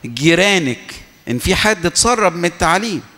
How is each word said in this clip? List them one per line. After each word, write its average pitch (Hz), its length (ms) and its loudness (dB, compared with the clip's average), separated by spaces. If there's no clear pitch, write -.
جيرانك، 160 880 0
إن 120 80 -2
في 180 180 0
حد 202 300 0
اتسرب 208 500 2
من 175 100 -2
التعليم 175 560 0